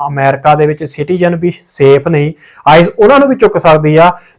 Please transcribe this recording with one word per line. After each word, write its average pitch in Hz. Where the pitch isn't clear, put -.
ਅਮਰੀਕਾ 139
ਦੇ 151
ਵਿੱਚ 151
ਸਿਟੀਜ਼ਨ 175
ਵੀ 175
ਸੇਫ 139
ਨਹੀਂ, 156
ਆਈਸ 170
ਉਹਨਾਂ 233
ਨੂੰ 277
ਵੀ 262
ਚੁੱਕ 196
ਸਕਦੀ 156
ਆ, 170